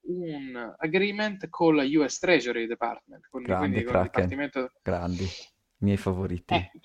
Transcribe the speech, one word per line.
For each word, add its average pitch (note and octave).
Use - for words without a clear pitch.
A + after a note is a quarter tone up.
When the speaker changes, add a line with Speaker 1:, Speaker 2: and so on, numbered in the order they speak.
Speaker 1:
un C#3
agreement G3
con E3
la D3
U C#3+
S -
Treasury A#2+
Department, A2+
con, B2+
Speaker 2:
Grande G#2
Speaker 1:
quindi F#2+
con B2
il F#2
Speaker 2:
Kraken. -
Speaker 1:
dipartimento B2+
Speaker 2:
Grandi, F2+
miei G2+
favoriti. F#2
Speaker 1:
Eh, F2+